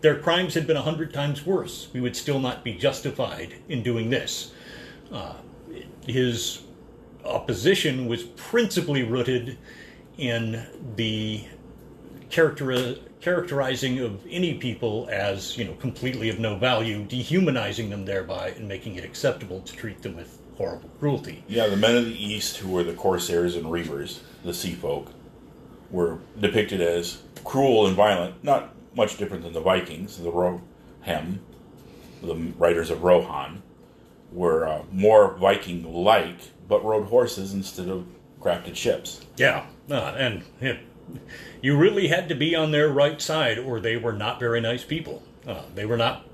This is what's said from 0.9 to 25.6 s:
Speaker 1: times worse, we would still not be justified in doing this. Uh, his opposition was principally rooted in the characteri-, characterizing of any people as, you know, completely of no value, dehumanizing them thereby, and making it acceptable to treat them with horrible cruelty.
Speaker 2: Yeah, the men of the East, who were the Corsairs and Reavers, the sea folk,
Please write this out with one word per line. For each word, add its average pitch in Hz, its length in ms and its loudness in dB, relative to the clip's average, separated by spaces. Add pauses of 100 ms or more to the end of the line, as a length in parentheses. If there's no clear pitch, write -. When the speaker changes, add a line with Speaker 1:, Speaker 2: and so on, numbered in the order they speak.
Speaker 1:
times 143 320 -2
worse, - 480 -2
we 127 80 -6
would 123 160 -2
still 139 220 -2
not 127 260 -4
be 117 80 -6
justified - 800 -4 (140)
in 127 140 -4
doing 113 260 0
this. - 440 -4 (600)
Uh, 82 220 -10 (720)
his 123 560 0 (640)
opposition 127 800 0
was 117 160 -2
principally 180 800 0
rooted 120 560 -2 (580)
in 117 500 -4 (300)
the 110 480 -4 (840)
characteri-, 131 680 2 (220)
characterizing 135 800 0
of 107 280 -4
any 175 260 -2
people 120 560 -4
as, 98 460 -2
you 120 80 -4
know, 92 100 -8
completely 123 540 -4
of 104 100 -4
no 110 180 -2
value, 110 480 0
dehumanizing 120 880 0
them 101 140 -6
thereby, 92 460 -4
and 107 180 -10
making 98 280 -10
it 90 80 -12
acceptable 95 580 -4
to - 120 -16
treat - 280 -12
them 95 140 -8
with 87 220 -16 (180)
horrible - 340 -6 (100)
cruelty. 143 480 -2
Speaker 2:
Yeah, 110 200 2
the 98 80 2
men 113 200 6
of 120 80 4
the 113 200 -6
East, 104 340 -6
who 98 100 -8
were 90 160 2
the 85 80 -4
Corsairs 87 640 0
and 80 100 -6
Reavers, 78 540 -6 (240)
the 87 100 -6
sea 85 200 -6
folk, 73 340 -4 (840)